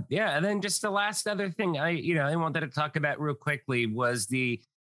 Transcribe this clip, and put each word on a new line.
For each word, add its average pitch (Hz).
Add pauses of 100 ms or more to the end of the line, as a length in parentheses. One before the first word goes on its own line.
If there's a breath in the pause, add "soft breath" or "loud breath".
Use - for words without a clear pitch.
yeah. 180
And 160
then 208
just 294
the 208
last 202
other 202
thing, 175
I, 156
you 170
know, 143
I 151
wanted 160
to 156
talk 147
about 147
real 147
quickly 127
was 120
the 123 (340)